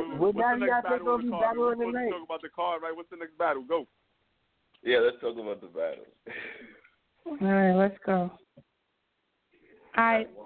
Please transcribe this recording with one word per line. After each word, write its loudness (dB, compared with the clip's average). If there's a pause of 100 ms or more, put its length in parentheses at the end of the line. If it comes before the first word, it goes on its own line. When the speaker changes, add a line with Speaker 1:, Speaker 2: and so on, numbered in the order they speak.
(180)
Speaker 1:
what -2
Speaker 2:
what's 2
the 0
Speaker 1:
battle 2
Speaker 2:
next 0
Speaker 1:
y'all 2
think -2
Speaker 2:
battle -2
on 2
Speaker 1:
gonna 2
Speaker 2:
the -4
Speaker 1:
be -2
Speaker 2:
card? -2
Speaker 1:
battling 2
Speaker 2:
We're 2
supposed -6
to -2
Speaker 1:
tonight? -2
Speaker 2:
talk -6
about -8
the -12
card, -4
right? -6
What's -14
the -16
next -14
battle? 0
Go. -2 (960)
Speaker 3:
Yeah, 4
let's 2
talk -4
about -8
the -18
battle. -6 (1200)
Speaker 4:
All -8 (100)
right, 6
let's 4
go. 0 (1700)
All -
right. 2 (160)